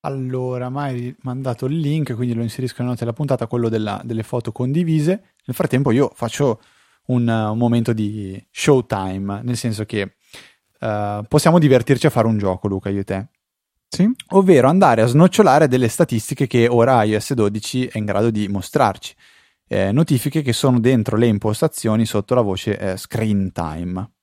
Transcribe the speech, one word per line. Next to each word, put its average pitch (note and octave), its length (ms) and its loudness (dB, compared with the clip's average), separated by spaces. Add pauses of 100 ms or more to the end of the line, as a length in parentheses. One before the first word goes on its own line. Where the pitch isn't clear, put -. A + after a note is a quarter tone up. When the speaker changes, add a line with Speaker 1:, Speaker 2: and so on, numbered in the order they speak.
Speaker 1:
Allora, B2+ 640 -6
mi C3+ 100 -8
hai B2+ 440 -6
mandato C3 420 -6
il D3+ 140 -2
link, D3 340 -2
quindi A#2+ 220 -2
lo A#2 80 -2
inserisco A#2+ 340 -6
nelle B2 140 -4
note A#2+ 120 -6
della A#2 120 -4
puntata, C3 320 -2
quello A#2 220 -2
della, G#2+ 360 -4
delle A2+ 160 -6
foto A#2+ 300 -6
condivise. D#3+ 840 -2 (120)
Nel B2 100 -8
frattempo C3+ 360 0
io B2+ 220 2
faccio A#2+ 480 -2 (460)
un, A#2+ 200 0
un A2 300 0
momento A#2 340 2
di G#2 480 -6 (120)
showtime, G2+ 920 0
nel A#2+ 160 -4
senso A2 280 -6
che, G2+ 320 -6 (600)
eh, G#2 480 -4
possiamo D#3+ 300 4
divertirci C3 480 4
a D3+ 60 4
fare A2+ 160 2
un A2+ 100 0
gioco, G2+ 300 -2
Luca, G2 220 -4
io G2 100 -4
e G2 40 -6
te. G2 240 -6 (600)
Speaker 2:
Sì. F#3 200 0 (220)
Speaker 1:
Ovvero F#3 380 6
andare D3+ 340 4
a A#2 60 4
snocciolare D#3 600 6
delle B2+ 200 2
statistiche C3 580 -2
che A#2+ 220 2
ora A#2+ 340 4
I G#2+ 140 0
O G#2+ 40 0
S - 140 -6
dodici A2 540 -2
è - 100 -8
in G#2+ 80 -4
grado G#2 240 0
di G#2 180 -2
mostrarci. G2+ 680 -2 (520)
Eh, G2+ 240 -2
notifiche C#3+ 520 0
che B2 100 -2
sono B2+ 260 2
dentro A2 380 2
le A#2 80 4
impostazioni A2 800 0
sotto G#2 300 -2
la B2 60 2
voce, G2+ 360 -2
eh, F#2+ 200 -6
screen G2+ 540 -2
time. F2 600 -8 (120)